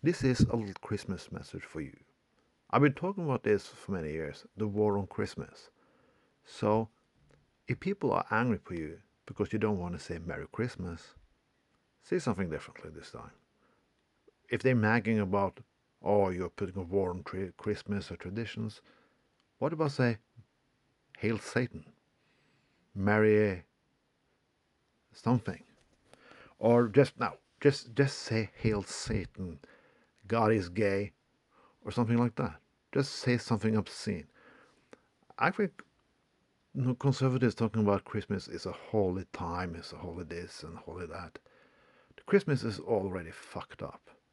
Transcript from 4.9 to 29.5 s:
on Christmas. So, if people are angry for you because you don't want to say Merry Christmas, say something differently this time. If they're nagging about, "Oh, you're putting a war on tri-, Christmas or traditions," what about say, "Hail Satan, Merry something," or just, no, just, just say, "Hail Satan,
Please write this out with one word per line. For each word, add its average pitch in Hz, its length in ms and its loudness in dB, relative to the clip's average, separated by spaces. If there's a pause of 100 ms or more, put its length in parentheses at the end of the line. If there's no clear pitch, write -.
on 98 120 -2
Christmas. - 640 -8 (760)
So, 110 460 0 (760)
if - 140 -4
people 185 320 0
are 87 180 2
angry 113 320 2
for 92 120 -10
you 82 240 -6 (280)
because - 260 -4
you 113 60 -2
don't 104 220 0
want 87 140 -6
to - 40 -8
say - 260 -8
Merry 82 280 -8
Christmas, 90 640 -6 (920)
say 180 160 0
something 98 280 -2
differently - 460 -10
this - 160 -16
time. - 220 -16 (1160)
If 113 140 -2
they're 127 140 4
nagging 110 420 4
about, 98 400 0 (460)
"Oh, 101 240 4
you're 90 220 -4
putting 92 260 -6
a 95 60 -6
war 92 280 0
on 90 140 -8
tri-, 95 320 -6
Christmas 101 560 -4
or 85 40 -8
traditions," 107 640 -8 (800)
what 151 140 0
about 156 180 0
say, 120 280 2 (1000)
"Hail 110 200 0
Satan, 113 460 -4 (1080)
Merry 104 680 4 (1500)
something," 113 520 0 (960)
or 120 280 6
just, 135 320 4
no, 107 180 -2 (240)
just, 139 320 4
just 135 260 2
say, 110 360 -2
"Hail 104 300 0
Satan, 95 720 -6 (680)